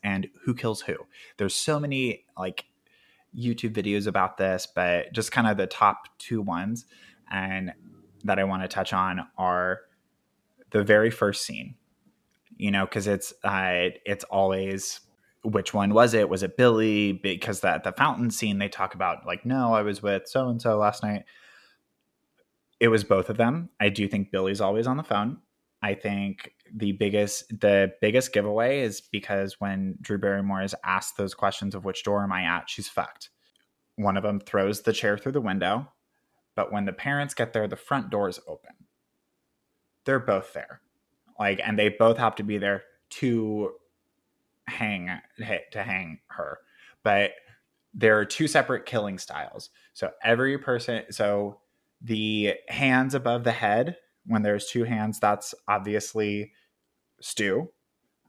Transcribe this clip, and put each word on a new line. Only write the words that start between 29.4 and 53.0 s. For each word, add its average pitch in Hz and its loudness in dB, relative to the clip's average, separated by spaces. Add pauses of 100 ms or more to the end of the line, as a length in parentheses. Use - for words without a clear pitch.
when 95 -4
Drew 104 -4
Barrymore 98 -2
is 98 -6
asked 95 -2
those 98 -4
questions 101 -2
of 92 -10
"Which 95 -6
door 101 2
am 98 -2
I 90 0
at?" 87 -2
she's - -10
fucked. - -8 (680)
One 101 0
of 95 0
them 101 -2
throws 101 0
the 113 2
chair 104 0
through 131 -6
the 143 0
window, 101 -2 (640)
but 104 -2
when 104 -4
the 98 -4
parents 143 -4
get - -2
there, 107 0
the 101 -8
front 117 -4
door 101 0
is 90 -8
open. - -16 (1300)
They're 135 2
both 101 0
there. - -14 (560)
Like, 101 0
and 107 -2
they 104 4
both 113 4
have 113 0
to 104 -8
be 104 -2
there 98 -2 (260)
to 110 -2 (960)
hang, 95 -6 (260)
hit, 110 -8
to 101 -6
hang 92 -8
her. 71 -10 (420)
But 101 2 (600)
there 110 6
are 107 2
two 156 -2
separate 135 0
killing 101 -2
styles. - -12 (240)
So - -6 (100)
every 131 2
person, 120 -2
so 101 -2 (400)
the 107 0 (140)
hands 131 2